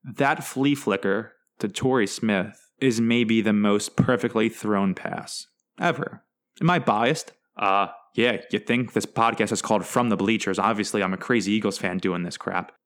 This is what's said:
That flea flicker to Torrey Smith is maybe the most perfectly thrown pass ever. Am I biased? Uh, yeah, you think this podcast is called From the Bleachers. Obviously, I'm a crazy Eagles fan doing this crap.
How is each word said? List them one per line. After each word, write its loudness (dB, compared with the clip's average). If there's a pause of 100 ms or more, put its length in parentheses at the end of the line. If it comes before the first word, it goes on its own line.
That 0
flea 0
flicker -2 (260)
to -2
Torrey 0
Smith -2 (120)
is 2
maybe 4
the 2
most 2
perfectly 2
thrown 0
pass -10 (320)
ever. -4 (360)
Am 2
I 2
biased? 0 (240)
Uh, 2 (260)
yeah, 2 (100)
you -2
think -2
this 0
podcast 0
is -2
called 0
From 0
the 0
Bleachers. 0
Obviously, 0
I'm 0
a -6
crazy 0
Eagles 0
fan -4
doing -2
this -8
crap. -6 (120)